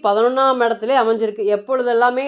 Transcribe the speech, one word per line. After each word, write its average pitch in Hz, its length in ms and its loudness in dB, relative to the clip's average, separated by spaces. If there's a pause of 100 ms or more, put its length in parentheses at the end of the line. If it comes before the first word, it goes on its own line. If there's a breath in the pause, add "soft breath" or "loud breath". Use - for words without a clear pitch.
பதினொன்னாம் 262 600 2
இடத்திலே 226 320 -2
அமைஞ்சிருக்கு. 220 500 0
எப்பொழுதெல்லாமே 240 840 0